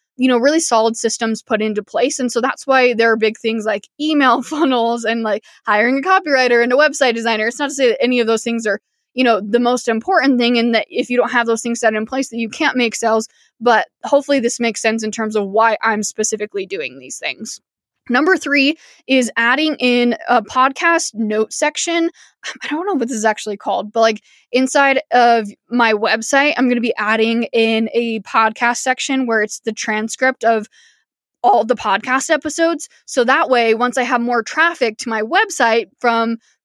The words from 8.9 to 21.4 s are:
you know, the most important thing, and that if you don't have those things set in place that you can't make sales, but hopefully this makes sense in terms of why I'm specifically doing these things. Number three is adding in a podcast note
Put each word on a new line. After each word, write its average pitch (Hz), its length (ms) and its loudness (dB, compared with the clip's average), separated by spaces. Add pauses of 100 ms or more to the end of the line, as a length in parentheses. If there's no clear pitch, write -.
you 254 100 0
know, 226 160 4
the 208 180 0
most 240 300 0
important 262 500 2
thing, 240 200 2
and 233 160 0
that 214 160 0
if 233 200 -4
you 247 60 0
don't 233 160 0
have 240 140 2
those 226 160 -2
things 233 180 -4
set 220 140 2
in 220 120 -2
place 262 220 -4
that 226 80 -12
you 226 120 -4
can't 285 280 -2
make 240 180 0
sales, 220 320 0 (340)
but 226 280 2 (160)
hopefully 285 340 2
this 233 220 -2
makes 233 200 -2
sense 220 220 -2
in 214 80 -4
terms 214 240 -6
of 202 140 0
why 220 340 2
I'm 220 220 0
specifically 208 640 -4
doing 139 340 -8
these 127 180 -16
things. 156 420 -10 (480)
Number 311 280 2
three 277 400 0 (320)
is 254 280 2
adding 262 440 0
in 240 360 2 (120)
a 233 140 0
podcast 277 720 0
note 214 380 -2